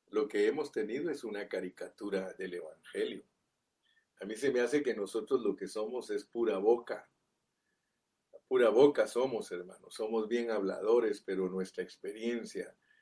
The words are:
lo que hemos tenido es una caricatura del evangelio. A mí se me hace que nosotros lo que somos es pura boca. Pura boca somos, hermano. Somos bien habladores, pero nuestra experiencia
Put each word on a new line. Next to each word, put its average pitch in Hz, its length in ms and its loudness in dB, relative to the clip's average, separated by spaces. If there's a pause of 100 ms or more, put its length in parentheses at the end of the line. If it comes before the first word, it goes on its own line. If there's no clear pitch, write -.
lo 107 200 0
que 104 180 4
hemos 143 260 0
tenido 123 380 -2
es 139 140 -6
una 101 240 -6
caricatura 92 840 -6
del 90 200 -8
evangelio. 87 680 -6 (960)
A 95 40 -10
mí 107 120 -6
se 131 140 0
me 123 100 2
hace 143 220 2
que 120 120 0
nosotros 107 480 -2
lo 101 120 0
que 95 140 -8
somos 110 420 -6
es 101 140 -4
pura 110 340 0
boca. 117 500 2 (1400)
Pura 123 220 6
boca 139 380 8
somos, 120 440 -2
hermano. 90 400 -12
Somos 110 380 -2
bien 117 220 -2
habladores, 104 720 2
pero 92 260 -2
nuestra 92 340 -6
experiencia 104 960 -8 (260)